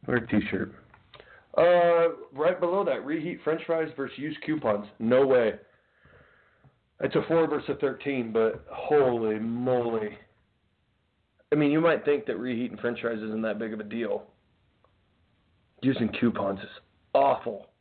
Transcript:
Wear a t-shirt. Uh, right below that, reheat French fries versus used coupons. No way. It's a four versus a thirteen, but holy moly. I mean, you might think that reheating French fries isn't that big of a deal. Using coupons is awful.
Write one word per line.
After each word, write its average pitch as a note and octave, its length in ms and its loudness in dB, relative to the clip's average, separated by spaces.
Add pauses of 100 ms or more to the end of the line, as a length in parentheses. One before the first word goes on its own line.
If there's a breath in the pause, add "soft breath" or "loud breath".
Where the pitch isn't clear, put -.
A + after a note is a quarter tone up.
Wear B2 100 2
a A#2 100 -2
t-shirt. - 460 -2 (840 loud breath)
Uh, E3+ 580 6 (180)
right E3 260 0
below F3+ 240 0
that, B2+ 220 -2
reheat D3+ 380 -4
French D#3 220 0
fries E3 300 -2
versus C3+ 220 -8
used D3+ 280 -8
coupons. A#2 400 -2 (140)
No B2 260 4
way. B2 280 4 (1500 soft breath)
It's F#3+ 140 -2
a D3+ 120 4
four E3 200 4
versus D3+ 220 -4
a C#3 60 -2
thirteen, B2+ 560 -4
but A2+ 400 0
holy A#2+ 680 2
moly. A#2 760 -2 (1300)
I D3 40 2
mean, D3 160 4
you D#3+ 100 2
might D#3 240 2
think C#3+ 200 0
that A#2 120 -4
reheating A#2+ 400 -4
French A#2 240 -4
fries A#2 180 -4
isn't A2 240 -6
that G#2+ 160 -4
big A2 140 -6
of G#2+ 60 -8
a G#2+ 40 -10
deal. G#2 400 -6 (1600)
Using B2 280 2 (100)
coupons G2 400 0
is - 100 -14 (440)
awful. C3 540 2 (140)